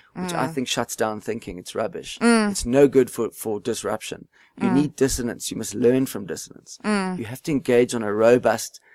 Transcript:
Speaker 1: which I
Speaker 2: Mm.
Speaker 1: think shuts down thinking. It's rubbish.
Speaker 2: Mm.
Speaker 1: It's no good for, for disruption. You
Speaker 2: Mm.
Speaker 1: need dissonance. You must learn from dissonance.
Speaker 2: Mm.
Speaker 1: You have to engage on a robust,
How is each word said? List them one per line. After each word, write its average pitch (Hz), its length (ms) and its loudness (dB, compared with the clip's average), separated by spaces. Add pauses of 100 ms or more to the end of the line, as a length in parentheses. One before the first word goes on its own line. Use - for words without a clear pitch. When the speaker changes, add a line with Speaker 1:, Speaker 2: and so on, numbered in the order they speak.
(160)
Speaker 1:
which 180 180 -6
I 160 140 -2
Speaker 2:
Mm. 160 80 -6
Speaker 1:
think 127 140 -6
shuts - 280 -4
down 107 240 -2
thinking. 107 380 -8
It's - 160 -14
rubbish. 104 440 -6
Speaker 2:
Mm. 226 320 4
Speaker 1:
It's - 140 -6
no 135 240 6
good 123 220 4
for, 113 200 -4
for - 300 -6
disruption. - 640 -6 (340)
You - 80 2
Speaker 2:
Mm. - 60 2
Speaker 1:
need 147 220 2
dissonance. 123 540 -2
You - 80 -8
must 110 160 -8
learn 123 320 4
from 101 180 -8
dissonance. - 580 -14
Speaker 2:
Mm. 190 360 -2
Speaker 1:
You 110 80 -6
have 120 160 -12
to 170 100 -4
engage 123 420 4
on 117 80 -2
a 104 100 -2
robust, 113 680 4 (140)